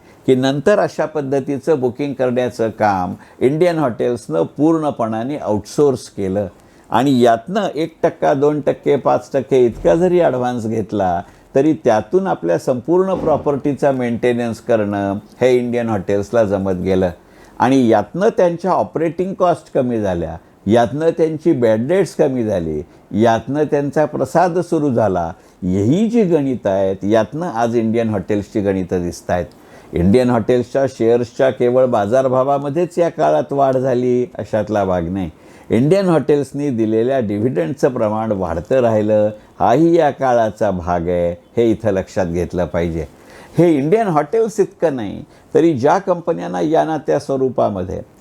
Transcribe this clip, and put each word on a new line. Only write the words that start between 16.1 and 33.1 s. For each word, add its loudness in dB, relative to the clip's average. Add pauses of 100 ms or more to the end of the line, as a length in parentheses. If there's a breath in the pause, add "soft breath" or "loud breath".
जमत 0
गेलं. 0 (480 loud breath)
आणि 2
यातनं 0
त्यांच्या 0
ऑपरेटिंग -2
कॉस्ट -2
कमी 0
झाल्या, -2 (300 soft breath)
यातनं 2
त्यांची 0
बॅड 2
डेट्स 0
कमी 0
झाली, -2 (400 loud breath)
यातनं 2
त्यांचा 0
प्रसाद 0
सुरू 0
झाला. 0 (300 soft breath)
ही 2
जी 2
गणितं 0
आहेत, 0
यातनं 0
आज -2
इंडियन 0
हॉटेल्सची -2
गणितं -2
दिसत -8
आहेत. -2 (460 loud breath)
इंडियन 4
हॉटेल्सच्या 0
शेअर्सच्या 0
केवळ 2
बाजारभावामध्येच 0
या 2
काळात 0